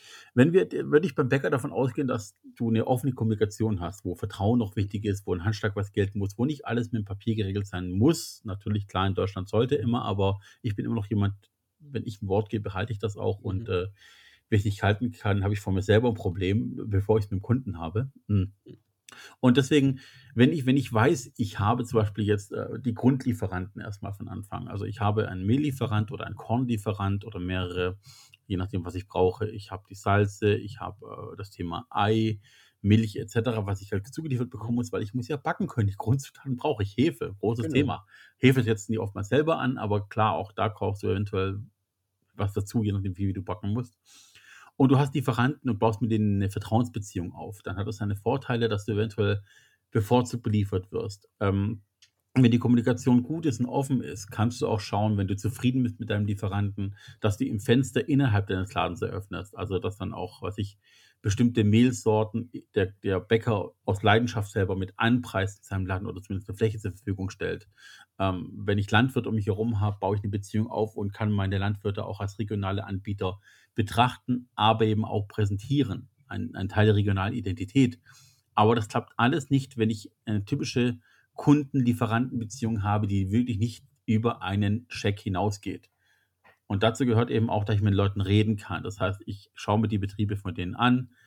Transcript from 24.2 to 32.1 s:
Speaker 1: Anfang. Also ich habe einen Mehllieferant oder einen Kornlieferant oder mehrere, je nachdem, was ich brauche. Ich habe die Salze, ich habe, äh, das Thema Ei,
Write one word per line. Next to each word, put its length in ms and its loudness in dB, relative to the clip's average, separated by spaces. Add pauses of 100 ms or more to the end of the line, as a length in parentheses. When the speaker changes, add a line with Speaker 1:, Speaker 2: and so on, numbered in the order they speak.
Speaker 1:
Anfang. 380 -10
Also 180 -8
ich 160 -8
habe 280 2
einen 160 -6
Mehllieferant 640 0
oder 160 -8
einen 80 -10
Kornlieferant 880 -2
oder 140 -10
mehrere, 600 -4 (480)
je 100 -2
nachdem, 280 -4
was 100 -8
ich 120 -8
brauche. 420 2
Ich 220 -12
habe 180 -12
die 60 -18
Salze, 600 2
ich 240 -10
habe, 540 -12
äh, 40 -18
das 140 -14
Thema 380 -8
Ei, 500 2 (420)